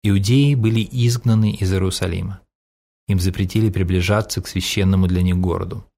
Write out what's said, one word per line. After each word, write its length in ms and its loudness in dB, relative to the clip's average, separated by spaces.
Иудеи 540 2
были 240 0
изгнаны 600 2
из 200 -2
Иерусалима. 680 -2
Им 140 2
запретили 500 0
приближаться 720 0
к 60 -12
священному 580 0
для 160 0
них 140 2
городу. 500 -4